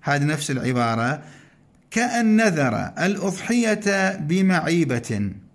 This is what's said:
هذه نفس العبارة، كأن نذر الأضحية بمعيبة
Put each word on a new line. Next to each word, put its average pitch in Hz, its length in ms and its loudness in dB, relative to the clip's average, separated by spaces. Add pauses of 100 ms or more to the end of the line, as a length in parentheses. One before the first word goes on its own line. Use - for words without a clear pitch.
هذه 143 220 0
نفس 151 260 -2
العبارة، 123 720 -2 (680)
كأن 233 460 2
نذر 143 640 2
الأضحية 196 1160 0
بمعيبة 156 1120 0 (240)